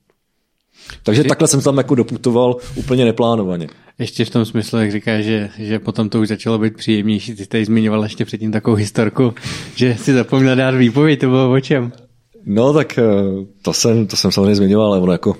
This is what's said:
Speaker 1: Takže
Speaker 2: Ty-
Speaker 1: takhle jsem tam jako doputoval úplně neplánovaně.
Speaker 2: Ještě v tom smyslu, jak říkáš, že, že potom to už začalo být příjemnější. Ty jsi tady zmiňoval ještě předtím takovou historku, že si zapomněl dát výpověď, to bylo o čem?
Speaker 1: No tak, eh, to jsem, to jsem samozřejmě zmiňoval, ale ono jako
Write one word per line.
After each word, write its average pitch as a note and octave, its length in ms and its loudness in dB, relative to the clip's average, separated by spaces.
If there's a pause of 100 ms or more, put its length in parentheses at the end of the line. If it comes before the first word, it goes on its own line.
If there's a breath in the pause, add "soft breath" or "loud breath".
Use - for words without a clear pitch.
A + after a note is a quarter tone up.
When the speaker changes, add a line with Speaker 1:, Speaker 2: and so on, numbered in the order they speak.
(1040 loud breath)
Speaker 1:
Takže A#2 200 4
Speaker 2:
Ty- C3+ 60 0
Speaker 1:
takhle D3 180 2
jsem C#3 140 0
tam C#3 160 2
jako C3+ 180 0
doputoval B2 600 0 (200 loud breath)
úplně B2+ 300 0
neplánovaně. A2 640 0 (320 loud breath)
Speaker 2:
Ještě A#2 260 -4
v - 40 -6
tom A#2 160 0
smyslu, A2+ 340 -4
jak G#2+ 120 0
říkáš, G#2+ 340 -2
že, G#2 320 -2
že G#2+ 220 -6
potom G#2+ 300 -4
to A2+ 120 -2
už G#2+ 60 0
začalo G#2+ 320 -4
být A2 180 -2
příjemnější. G#2+ 580 -2
Ty G2+ 80 -12
jsi - 60 -14
tady A2 160 -2
zmiňoval G#2+ 380 0
ještě G#2 220 -6
předtím A2 260 -6
takovou A2 240 0
historku, A2 580 0 (420 loud breath)
že B2 260 0
si C#3+ 120 2
zapomněl C3 420 2
dát C3 160 2
výpověď, C3 480 2
to C3+ 80 0
bylo B2+ 260 2
o C3+ 60 2
čem? B2+ 320 -2 (560)
Speaker 1:
No A#2 260 4
tak, - 260 0
eh, A#2+ 40 4 (580)
to E2 120 -4
jsem, A2+ 340 2
to - 80 -10
jsem F#2+ 160 0
samozřejmě G2+ 240 2
zmiňoval, G2+ 380 4
ale F#2+ 80 2
ono F2+ 100 2
jako F2 280 0